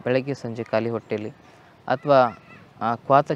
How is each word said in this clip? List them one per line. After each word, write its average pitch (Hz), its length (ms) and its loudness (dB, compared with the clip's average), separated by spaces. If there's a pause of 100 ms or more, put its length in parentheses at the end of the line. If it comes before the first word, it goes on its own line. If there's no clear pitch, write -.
ಬೆಳಗ್ಗೆ 131 380 -2
ಸಂಜೆ 117 280 -8
ಖಾಲಿ 113 240 0
ಹೊಟ್ಟೆಯಲ್ಲಿ 107 360 -8 (560)
ಅಥವಾ, 135 320 2 (680)
ಆ, 113 40 0 (160)
ಕ್ವಾತ 139 300 4